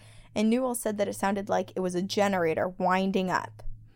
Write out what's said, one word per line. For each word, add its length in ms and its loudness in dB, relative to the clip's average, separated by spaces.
And 140 2
Newell 280 2
said 220 -4
that 100 0
it 80 -6
sounded 320 -2
like 260 0
it 60 -4
was 160 -2
a 60 0
generator 680 2
winding 640 0
up. 320 -2